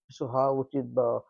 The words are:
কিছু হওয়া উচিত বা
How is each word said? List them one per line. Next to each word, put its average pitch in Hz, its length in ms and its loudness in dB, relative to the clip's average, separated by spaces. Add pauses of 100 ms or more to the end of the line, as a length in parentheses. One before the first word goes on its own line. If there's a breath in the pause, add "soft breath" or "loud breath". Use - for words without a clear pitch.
কিছু - 200 -8
হওয়া 131 220 0
উচিত 135 360 -2
বা 120 460 0